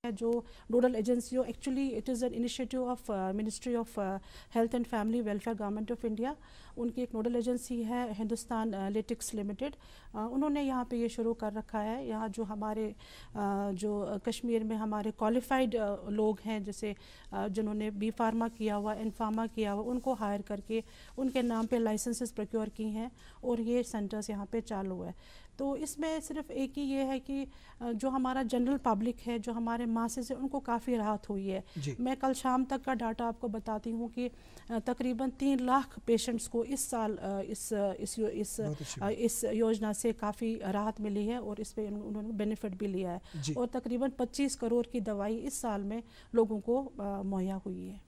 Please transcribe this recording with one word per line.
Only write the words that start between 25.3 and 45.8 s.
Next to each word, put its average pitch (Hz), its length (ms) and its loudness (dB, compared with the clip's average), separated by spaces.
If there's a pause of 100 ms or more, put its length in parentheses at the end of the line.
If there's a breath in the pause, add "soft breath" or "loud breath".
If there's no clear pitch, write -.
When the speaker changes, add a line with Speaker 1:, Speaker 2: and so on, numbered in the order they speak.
Speaker 1:
तो 277 160 0
इसमें 311 460 -2
सिर्फ 311 300 -8
एक 262 260 -2
ही 285 60 -2
ये 269 200 2
है 262 160 0
कि, 277 280 -4 (340 loud breath)
अ, 233 100 -2
जो 233 180 0
हमारा 254 340 2
general 247 340 4
public 226 420 2
है, 233 200 -2
जो 233 140 -4
हमारे 233 320 0
masses 226 460 0
हैं, 240 60 -2
उनको 269 220 -2
काफ़ी 240 360 0
राहत 214 340 0
हुई 196 180 0
है। 190 160 -2 (140)
Speaker 2:
जी। 139 220 -2
Speaker 1:
मैं 254 180 2
कल 269 160 4
शाम 262 320 4
तक 262 160 -2
का 262 120 0
data 233 320 0
आपको 233 220 -2
बताती 214 420 -2
हूँ 226 200 -2
कि, 247 180 -2
अ, - 520 -6
तकरीबन 247 500 0
तीन 269 300 4
लाख 254 400 2
patients 233 480 2
को 233 180 0
इस 269 240 -2
साल, 220 280 0
अ, 196 240 -2
इस, - 320 -4
अ, 202 260 2
इस 208 200 -4
यो-, 214 100 4
इस, - 300 -2
Speaker 2:
बहुत 147 220 -2
अच्छी - 200 -6
Speaker 1:
अ, - 20 0
Speaker 2:
बात। 208 100 2
Speaker 1:
इस 233 300 2
योजना 220 500 2
से 226 200 2
काफ़ी 220 500 -2
राहत 208 380 0
मिली 208 260 0
है 240 120 0
और 208 200 -6
इस 220 120 -6
पे 214 160 -4
उन-, 208 160 -4
उन्होंने 214 280 -4
benefit 208 440 -2
भी 208 120 -2
लिया 185 240 0
है। 175 100 -4 (200 loud breath)
Speaker 2:
जी। 143 120 -2
Speaker 1:
और 247 140 2
तकरीबन 247 420 0
पच्चीस 262 460 0
करोड़ 233 300 2
की - 140 -2
दवाई 208 360 0
इस 269 260 -4
साल 208 200 0